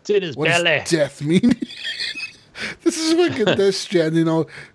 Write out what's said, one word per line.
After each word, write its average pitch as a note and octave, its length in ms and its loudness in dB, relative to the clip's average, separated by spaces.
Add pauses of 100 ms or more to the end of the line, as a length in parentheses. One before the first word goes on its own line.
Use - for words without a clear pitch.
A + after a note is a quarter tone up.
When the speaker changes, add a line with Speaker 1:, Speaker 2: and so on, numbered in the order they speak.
Speaker 1:
It's - 100 -8
in G3+ 120 2
his D3+ 140 -8
Speaker 2:
What D3+ 120 -2
does E3+ 160 2
Speaker 1:
belly. D3+ 220 0
Speaker 2:
death D3+ 360 0
mean? F#3+ 380 4
<laughs> - 60 -8 (1160)
This E4 140 0
is D#4+ 180 0
fucking D4 300 2
Speaker 1:
<laughs> F3+ 120 2
Speaker 2:
Death G3 180 2
Stranding. E3 540 0
All D#3+ 200 0 (260)